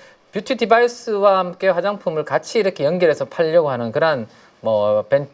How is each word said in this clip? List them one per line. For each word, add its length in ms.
뷰티 240
디바이스와 840
함께 280
화장품을 560
같이 360
이렇게 260
연결해서 400
팔려고 460
하는 200
그런 360
뭐 480
벤-, 240